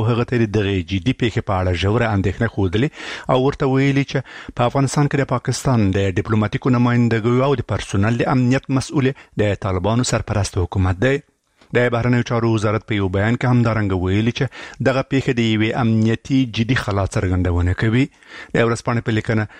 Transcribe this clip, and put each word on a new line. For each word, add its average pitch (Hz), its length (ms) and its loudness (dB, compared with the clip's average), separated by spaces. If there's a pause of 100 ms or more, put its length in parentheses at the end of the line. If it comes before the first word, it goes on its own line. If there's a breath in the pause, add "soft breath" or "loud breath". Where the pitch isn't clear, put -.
هغه 117 240 0
ته 123 80 -2
یې 117 80 4
د 104 100 -4
دغې 98 360 0
جدي 95 300 -2
پیښې 127 280 -2
په 101 120 0
اړه 90 220 0
ژوره 110 300 2
اندېښنه 101 420 0
ښودلې 104 340 0 (460 loud breath)
او 127 100 4
ورته 143 280 0
ویلي 135 380 2
چې 143 80 -4 (380 loud breath)
په 120 120 2
افغانستان 139 420 0
کې 147 100 -2
د 131 160 -2
پاکستان 120 480 0 (120)
د 98 220 0
ډیپلوماټیکو 107 580 0
نمایندګیو 120 720 2
او 139 120 2
د - 120 -6
پرسونل 107 500 0
د - 140 0
امنیت 127 420 0
مسؤل 131 340 0 (320 loud breath)
د 104 80 2 (140)
طالبانو 101 460 0
سرپرست 104 500 -2
حکومت 92 420 0
دی. 139 140 2 (560 soft breath)
د 120 100 4 (100)
بهرنیو 120 340 0
چارو 117 240 0
وزارت 107 340 0
په 110 120 -2
یو 98 160 0
بیان 107 260 2
کې 127 100 0
همدارنګه 110 540 2
ویلي 107 340 0
چې 139 80 0 (400 loud breath)
دغه 135 240 2
پیښه 135 280 0
د 117 100 2
یوې 110 200 2 (140)
امنیتي 113 560 2 (180)
جدي 113 220 0
خلا 98 260 -2 (100)
څرګندونه 90 680 0
کوي. 117 220 2 (500 loud breath)
د - 20 0 (120)
ورځپاڼې 117 400 -2
په 123 100 0
لیکنه، 107 260 0 (160 loud breath)